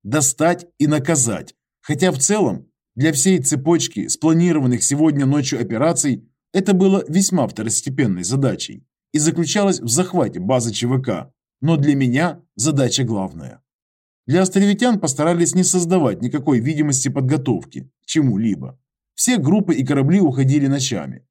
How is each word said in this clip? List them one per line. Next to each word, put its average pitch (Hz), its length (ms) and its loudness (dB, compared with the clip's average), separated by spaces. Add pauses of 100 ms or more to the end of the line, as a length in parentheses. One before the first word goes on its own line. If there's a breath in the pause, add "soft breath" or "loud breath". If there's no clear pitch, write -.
Достать 156 640 0 (120)
и 147 60 2
наказать. 143 680 -2 (240)
Хотя 175 320 0
в 139 60 -6
целом, 170 500 0 (280)
для 151 180 2
всей 180 260 2
цепочки 143 720 -2
спланированных 156 760 2
сегодня 143 420 2
ночью 135 360 0
операций 117 680 -2 (220)
это 196 220 2
было 190 340 2
весьма 170 400 0
второстепенной 110 760 -4
задачей 123 600 -4 (300)
и 151 60 0
заключалось 170 600 0
в 117 80 -8
захвате 151 540 -2
базы 117 320 0
Ч 120 120 -4
В 131 160 0
К. 92 300 -6 (300)
Но 160 160 2
для 143 180 2
меня 139 460 0 (140)
задача 135 500 0
главная. 95 560 -8 (680)
Для 180 140 4
островитян 202 560 2
постарались 165 560 0
не 185 80 4
создавать 170 580 0
никакой 135 380 0
видимости 147 500 -2
подготовки 131 800 -4 (140)
к - 20 -20
чему-либо. 107 760 -2 (360)
Все 247 220 0
группы 170 360 2
и 131 100 0
корабли 143 380 2
уходили 139 460 2
ночами. 117 640 -4